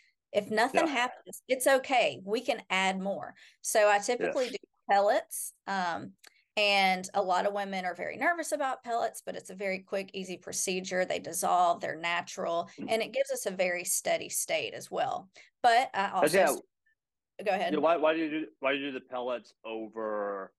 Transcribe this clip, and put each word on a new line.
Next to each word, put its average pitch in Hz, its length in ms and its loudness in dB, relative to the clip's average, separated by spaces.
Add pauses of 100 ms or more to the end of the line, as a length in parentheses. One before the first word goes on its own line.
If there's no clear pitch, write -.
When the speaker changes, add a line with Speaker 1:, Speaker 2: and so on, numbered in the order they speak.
(340)
Speaker 1:
If 208 180 0
nothing 247 360 2
Speaker 2:
Yeah. - 20 -2
Speaker 1:
happens, 247 600 -4
it's 262 180 2
okay. 254 580 4
We 220 160 -2
can 240 280 -2
add 190 320 0
more." 190 340 -6 (260)
So 208 280 4
I 202 100 6
typically 247 500 0
Speaker 2:
Yes. - 20 -8
Speaker 1:
do 208 60 -10 (340)
pellets. 208 640 2 (140)
Um, 190 480 -4 (420)
and 190 580 2
a 196 80 4
lot 185 240 2
of 202 60 0
women 196 320 -4
are 175 100 -4
very 175 220 -6
nervous 330 340 0
about 285 320 -2
pellets, 233 380 -4
but 185 160 -10
it's 190 140 -14
a 185 40 -12
very 190 240 -4
quick, 190 340 -6
easy 185 240 -8
procedure. 185 680 -2
They 170 140 -4
dissolve, 175 600 2
they're 175 160 -4
natural, 170 720 -4 (180)
and 226 160 0
it 214 100 -8
gives 381 180 -2
us 508 160 -6
a 196 40 -2
very 180 340 -2
steady 165 440 -2
state 147 460 -2
as - 160 -12
well. 160 400 -4 (320)
But 240 320 6
I 196 160 0
also 180 320 4
Speaker 2:
Yeah. - 20 8
Speaker 1:
s-, 135 160 0 (840)
go 208 80 2
ahead. 180 200 0
Speaker 2:
Yeah, 151 60 0
why, 160 180 4
why 156 160 2
do 165 60 -2
you 160 100 -2
do, 156 180 -4 (120)
why 135 140 0
do 143 60 0
you 139 120 -4
do 127 80 -8
the - 60 -14
pellets 123 480 -6 (100)
over 107 960 -4